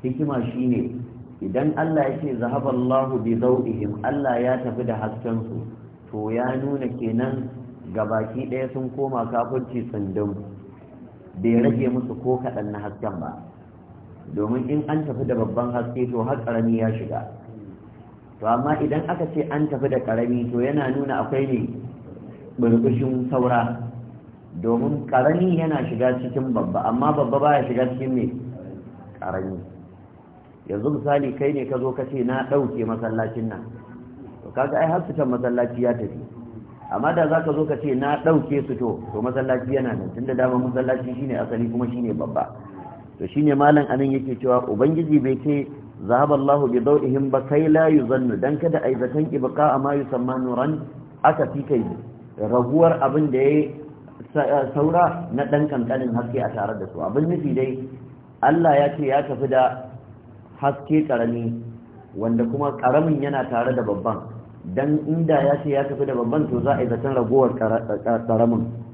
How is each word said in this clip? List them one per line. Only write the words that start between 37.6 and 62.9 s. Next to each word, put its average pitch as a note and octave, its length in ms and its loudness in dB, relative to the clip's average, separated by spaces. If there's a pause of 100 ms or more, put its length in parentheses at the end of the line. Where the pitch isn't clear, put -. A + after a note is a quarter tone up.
ka D3+ 120 -2
ce C#3+ 180 -2
na C#3+ 260 0
ɗauke C#3+ 460 2
su B2+ 80 -4
to, A#2+ 240 -2 (140)
to G#2+ 80 -4
masallaci B2+ 500 0
yana B2+ 240 0
nan, - 180 -6
tunda C3 220 -4
dama B2+ 240 2
masallaci B2+ 560 -2
shine C3 240 -4
asali A#2 320 -2
kuma A#2 160 0
shine A#2 260 -2
babba. D2+ 380 -2 (640)
To - 100 -6
shine D3 280 4
malam D3 320 6
anan C3+ 240 0
yake C3+ 280 -2
cewa B2 280 4
Ubangiji D3+ 560 4
bai C3 160 2
ce C#3+ 280 0 (380)
"Zahaba C#3 300 4
Allahu C#3 340 4
bi B2 100 4
daw'ihim" C3+ 520 4
ba C3 160 2
kai D#3 200 4
la D#3+ 200 6
yuzannu, B2+ 500 4
dan C#3 220 0
kada E3 240 2
ai C3 120 2
zaton B2+ 360 0
ibqa C3+ 480 2
ma C#3 160 0
yusamma C3 420 -2
nuran, B2+ 440 0 (420)
aka D#3 300 4
fi C#3 100 -4
kai B2 200 2 (540)
raguwar B2 640 4
abin C#3 300 2
da B2+ 80 2
ya C#3+ 320 4 (600)
sa-, C#3 420 2
saura D#3+ 560 2
na C3 160 0
ɗan D3 220 2
kankanin B2+ 440 0
haske A#2 300 -2
a - 80 -2
tare G#2 260 -4
da F#2+ 140 -6
su. E2 80 -10
Abin A2 320 0
nufi D3 240 -2
dai, C3 320 -2 (540)
Allah D#3 340 6
ya C#3+ 200 4
ce D3+ 100 -4
ya C3+ 180 2
tafi C3+ 240 -2
da B2+ 400 2 (760)
haske D3+ 460 2
ƙarami, A#2 460 0 (640)
wanda A2+ 300 2
kuma C#3 320 0
ƙaramin C#3+ 440 4